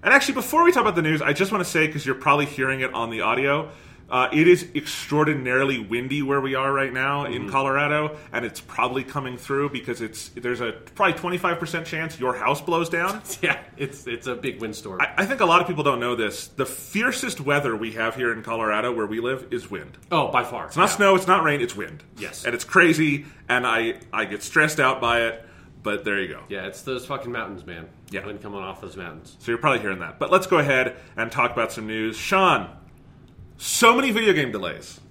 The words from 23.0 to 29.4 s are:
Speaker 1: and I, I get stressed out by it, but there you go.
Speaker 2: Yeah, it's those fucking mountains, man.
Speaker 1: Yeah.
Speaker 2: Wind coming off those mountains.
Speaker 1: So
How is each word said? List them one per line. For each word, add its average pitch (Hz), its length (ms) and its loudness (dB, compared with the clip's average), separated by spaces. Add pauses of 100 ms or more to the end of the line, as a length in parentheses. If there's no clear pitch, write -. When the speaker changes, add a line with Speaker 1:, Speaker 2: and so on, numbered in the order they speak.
Speaker 1:
and 123 180 2
I, 113 340 0 (120)
I 107 120 0
get 101 180 -8
stressed 156 380 2
out 131 220 2
by 117 240 2
it, - 180 -6 (380)
but 104 220 -2
there 101 160 0
you 92 80 -2
go. 67 200 -10
Speaker 2:
Yeah, 98 180 -6
it's 98 160 -10
those 127 240 -6
fucking 127 240 -8
mountains, 98 360 -8
man. 82 200 -14 (240)
Speaker 1:
Yeah. 95 160 -8
Speaker 2:
Wind 104 160 -10
coming 101 180 -10
off 95 200 -12
those 90 160 -14
mountains. 82 420 -14
Speaker 1:
So - 140 -4